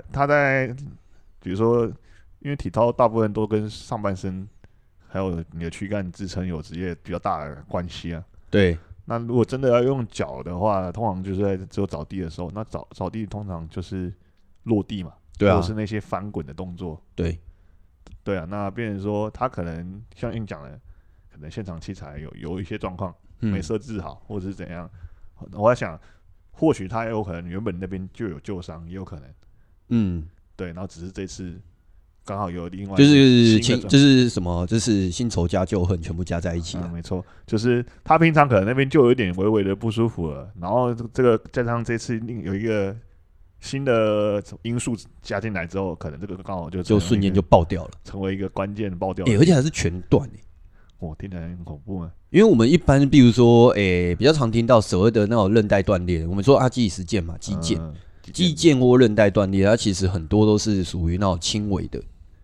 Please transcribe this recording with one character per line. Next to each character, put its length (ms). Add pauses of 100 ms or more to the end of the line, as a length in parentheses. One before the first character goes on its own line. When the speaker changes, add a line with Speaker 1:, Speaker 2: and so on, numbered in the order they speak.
(120)
Speaker 1:
他 140
在， 500 (680)
比 80
如 40
说， 300 (540)
因 100
为 60
体 160
操 200
大 160
部 120
分 120
都 140
跟 240
上 320
半 140
身， 320 (600)
还 120
有 320
你 120
的 60
躯 180
干 240
支 160
撑 200
有 120
直 140
接 300
比 80
较 80
大 260
的 220
关 200
系 280
啊。 80 (260)
Speaker 2:
对。 260 (300)
Speaker 1:
那 140
如 160
果 100
真 160
的 80
要 140
用 240
脚 340
的 160
话， 340
通 140
常 180
就 120
是 80
在 120 (140)
只 120
有 40
着 200
地 140
的 120
时 100
候， 100
那 120
着-， 200 (140)
着 140
地 160
通 200
常 220
就 100
是 320 (520)
落 180
地 220
嘛， 80 (260)
Speaker 2:
对 100
啊。 60
Speaker 1:
或 80
者 60
是 80
那 100
些 160
翻 300
滚 120
的 80
动 240
作。 240 (140)
Speaker 2:
对。 240 (840)
Speaker 1:
对 120
啊， 140
那 220
变 200
成 120
说 260
他 180
可 140
能 400 (140)
像 180
你 140
讲 160
的， 160 (540)
可 60
能 100
现 140
场 160
器 140
材 260
有， 160
有 260
一 20
些 140
状 180
况， 180 (260)
Speaker 2:
嗯。 120
Speaker 1:
没 100
设 180
置 200
好， 280
或 120
者 80
是 60
怎 160
样。 180 (680)
我 200
在 60
想， 200 (520)
或 220
许 140
他 180
有 180
可 80
能 180
原 140
本 160
那 80
边 260
就 140
有 140
旧 200
伤， 260
也 60
有 100
可 120
能。 100 (640)
Speaker 2:
嗯。 380 (280)
Speaker 1:
对， 120
然 80
后 100
只 140
是 100
这 160
次 280 (680)
刚 140
好 140
有 160
另 200
外 80
Speaker 2:
就 80
是 580
Speaker 1:
新 160
的 40
状-， 0
Speaker 2:
前-， 80
就 80
是 320
什 140
么， 240
就 100
是 320
新 200
仇 180
加 180
旧 180
恨 180
全 140
部 80
加 160
在 160
一 60
起 160
啊。 60
Speaker 1:
啊， 100
没 80
错， 240 (220)
就 100
是 260 (200)
他 160
平 140
常 140
可 80
能 100
那 80
边 140
就 180
有 60
一 40
点 220
微 100
微 160
的 120
不 140
舒 180
服 220
了， 180 (120)
然 100
后 240
这 300
个 180 (100)
加 120
上 200
这 140
次 220
另 240
有 100
一 80
个 340 (680)
新 240
的 580 (180)
因 180
素 160 (280)
加 160
进 140
来 120
之 140
后， 160
可 160
能 80
这 80
个 160
刚 140
好 120
就 140
成 120
为 20
一 20
个 0
Speaker 2:
就 0
瞬 220
间 120
就 80
爆 220
掉 220
了。 60 (120)
Speaker 1:
成 180
为 140
一 20
个 120
关 260
键 200
爆 160
掉 140
的。 60
Speaker 2:
欸， 80
而 60
且 100
还 60
是 80
全 320
断 280
欸。 100 (600)
Speaker 1:
哇， 180
听 100
起 80
来 60
很 220
恐 200
怖 140
啊。 140 (180)
Speaker 2:
因 80
为 100
我 60
们 180
一 60
般， 320
比 80
如 140
说， 400
欸， 440
比 80
较 80
常 200
听 160
到 120
所 220
谓 80
的 160
那 100
种 160
韧 160
带 140
断 240
裂， 220
我 80
们 80
说 120
啊， 140
肌 140
理 60
实 140
腱 200
嘛， 160
肌 160
腱。 240
Speaker 1:
嗯， 120 (400)
Speaker 2:
肌 220
腱 260
或 160
韧 200
带 120
断 240
裂， 140
它 100
其 160
实 160
很 200
多 180
都 140
是 240
属 260
于 80
那 80
种 140
轻 320
微 160
的。 120 (440)